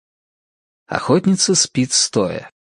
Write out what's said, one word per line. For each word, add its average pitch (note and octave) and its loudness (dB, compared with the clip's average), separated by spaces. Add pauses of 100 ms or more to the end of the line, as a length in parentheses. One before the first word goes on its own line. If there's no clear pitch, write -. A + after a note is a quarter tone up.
(840)
Охотница F#3 0
спит - 0
стоя. - -2 (280)